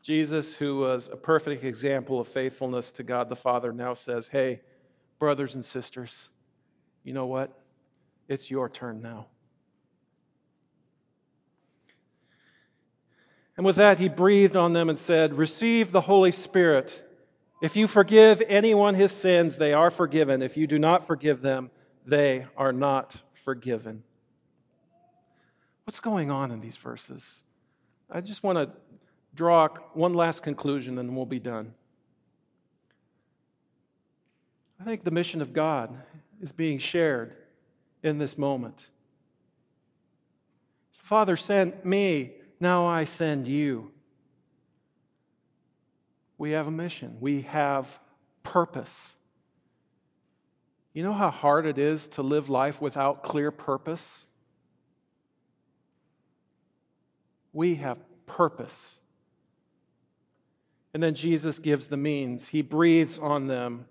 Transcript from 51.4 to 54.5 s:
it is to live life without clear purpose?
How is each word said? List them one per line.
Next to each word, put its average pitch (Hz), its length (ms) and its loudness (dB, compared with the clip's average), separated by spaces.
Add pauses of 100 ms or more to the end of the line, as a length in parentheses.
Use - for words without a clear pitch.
it 143 100 -4
is 151 320 -2
to - 140 -8
live 143 260 -2
life 139 320 -2
without 139 420 -2
clear 147 280 -2
purpose? - 760 -8 (3250)